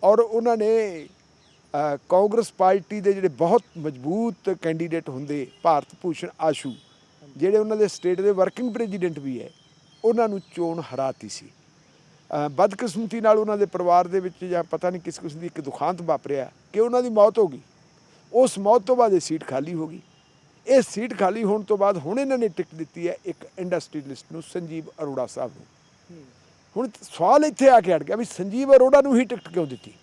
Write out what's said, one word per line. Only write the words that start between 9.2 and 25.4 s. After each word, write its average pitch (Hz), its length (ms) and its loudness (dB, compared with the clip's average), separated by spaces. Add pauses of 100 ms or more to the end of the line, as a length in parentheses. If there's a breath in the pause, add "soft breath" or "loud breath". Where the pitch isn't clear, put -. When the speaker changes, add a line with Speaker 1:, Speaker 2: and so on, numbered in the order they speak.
Speaker 1:
ਹੈ, - 80 -16 (540)
ਉਹਨਾਂ 226 240 2
ਨੂੰ 196 120 -6 (140)
ਚੋਣ 170 280 -4 (120)
ਹਰਾਤੀ 127 340 -6
ਸੀ। - 180 -16
ਅਹ, - 1040 -12
ਬਦਕਿਸਮਤੀ 202 720 -2
ਨਾਲ 220 180 4
ਉਹਨਾਂ 214 200 -2
ਦੇ 202 80 2
ਪਰਿਵਾਰ 175 420 2
ਦੇ 190 120 -2
ਵਿੱਚ 180 240 -10
ਜਾਂ 175 200 -2
ਪਤਾ 170 260 -4
ਨਹੀਂ 180 120 -8
ਕਿਸ - 160 -12
ਕਿਸਮ 156 200 -12
ਦੀ 170 80 -12
ਇੱਕ 165 140 -12
ਦੁਖਾਂਤ 160 420 -4
ਵਾਪਰਿਆ 143 480 -4 (220)
ਕਿ 208 80 -2
ਉਹਨਾਂ 240 220 2
ਦੀ 247 60 -2
ਮੌਤ 214 300 4
ਹੋ 208 80 4
ਗਈ। 131 140 -8 (720 soft breath)
ਉਸ 247 260 4
ਮੌਤ 208 240 4
ਤੋਂ 254 140 0
ਬਾਅਦ 233 160 4
ਇਹ 180 80 2
ਸੀਟ 156 260 -8
ਖਾਲੀ 143 280 -6
ਹੋ 156 120 -6
ਗਈ। 160 140 -16 (680)
ਇਹ 254 240 6
ਸੀਟ 220 280 -8
ਖਾਲੀ 202 260 0
ਹੋਣ 208 180 0
ਤੋਂ 202 160 -2
ਬਾਅਦ 196 200 2
ਹੁਣ 165 220 -4
ਇਹਨਾਂ 269 180 -2
ਨੇ 233 100 0
ਟਿਕਟ 170 260 -8
ਦਿੱਤੀ 165 340 -8
ਹੈ 175 80 -6 (100)
ਇੱਕ 170 200 -12 (120)
ਇੰਡਸਟਰੀਅਲਿਸਟ 151 760 -8
ਨੂੰ, 160 100 -14
ਸੰਜੀਵ 160 420 -12 (180)
ਅਰੋੜਾ 135 240 -6
ਸਾਹਿਬ 127 300 -10